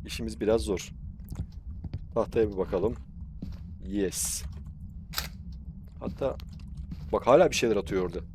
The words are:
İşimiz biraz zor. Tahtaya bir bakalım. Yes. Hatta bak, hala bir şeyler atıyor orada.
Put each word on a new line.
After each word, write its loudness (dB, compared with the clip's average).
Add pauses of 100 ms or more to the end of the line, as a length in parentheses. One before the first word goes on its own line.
İşimiz -4
biraz 6
zor. -2 (1200)
Tahtaya 4
bir -4
bakalım. 2 (920)
Yes. 0 (1600)
Hatta -2 (760)
bak, 2
hala 12
bir 0
şeyler 6
atıyor 2
orada. -2 (160)